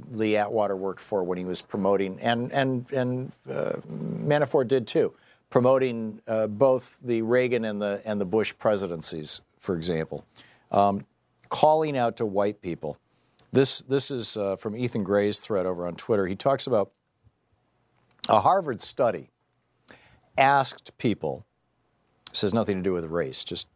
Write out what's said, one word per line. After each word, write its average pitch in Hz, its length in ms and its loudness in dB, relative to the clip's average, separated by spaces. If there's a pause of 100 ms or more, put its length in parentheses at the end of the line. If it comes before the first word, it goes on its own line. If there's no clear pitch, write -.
(120)
Lee 107 260 0
Atwater 104 380 0
worked 92 260 -6
for 98 220 -2
when 90 160 -4
he 90 60 -6
was 90 140 -2
promoting, 98 600 0
and, 117 320 -2
and, 131 400 -2
and, 127 400 -4 (180)
uh, 147 240 -4 (160)
Manafort 147 760 0
did 123 180 2
too, 135 300 0 (360)
promoting, 123 760 2
uh, 110 200 0
both 123 540 2
the 120 200 0
Reagan 120 440 2
and 104 160 -4
the, 101 220 -2
and 104 160 -4
the 101 60 0
Bush 101 320 0
presidencies, 87 840 -2 (180)
for 95 160 -2
example, 80 500 -4 (460)
um, 101 340 2 (440)
calling 156 480 2
out 117 200 -2
to 117 80 -2
white 101 360 -2
people. 78 360 -8 (540)
This, 131 280 4
this 131 320 0
is, 117 260 -2
uh, 98 200 -2
from 107 180 -8
Ethan 120 280 -2
Gray's 101 360 2
thread 95 260 -2
over 87 220 -4
on 85 80 -8
Twitter. 101 320 0
He 95 80 -4
talks 139 320 0
about 110 240 0 (1400)
a 110 140 4
Harvard 156 420 0
study 101 460 -2 (1080)
asked 139 600 2
people, 78 480 -2 (840)
this - 120 -2
has 98 120 -2
nothing 107 240 0
to 92 60 -6
do 95 80 0
with 87 140 -2
race, 78 380 -4
just, - 320 -4